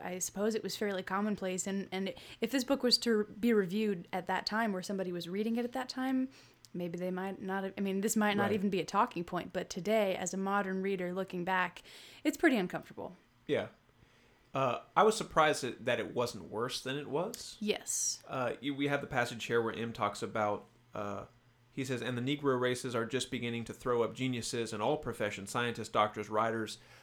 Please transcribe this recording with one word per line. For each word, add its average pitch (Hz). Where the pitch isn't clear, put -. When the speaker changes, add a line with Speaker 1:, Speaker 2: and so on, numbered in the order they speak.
Speaker 1:
I 185
suppose 208
it -
was -
fairly 196
commonplace. 196
And, 196
and 190
if 226
this 262
book 269
was 247
to 214
be 233
reviewed 202
at 180
that 185
time, 214
or 185
somebody 185
was 175
reading 214
it 240
at 240
that 262
time, 262
maybe 175
they 180
might 190
not 190
have, 190
I 208
mean, 196
this 214
might 208
not 202
Speaker 2:
Right. 196
Speaker 1:
even 208
be 185
a 151
talking 196
point, 170
but 175
today, 202
as 180
a 190
modern 190
reader 185
looking 185
back, 185
it's 302
pretty 277
uncomfortable. -
Speaker 2:
Yeah. 117
Uh, 131
I 175
was 214
surprised 156
that, 113
that 120
it 82
wasn't 110
worse 117
than 131
it 147
was. 175
Speaker 1:
Yes. -
Speaker 2:
Uh, 123
you, 139
we 139
have 143
the 147
passage 120
here 117
where 110
M 117
talks 104
about, 104
uh, 101
he 135
says, 127
"And 123
the 120
Negro 139
races 123
are 117
just 123
beginning 117
to 113
throw 123
up 110
geniuses 120
in 107
all 127
professions, 107
scientists, 117
doctors, 107
writers." 110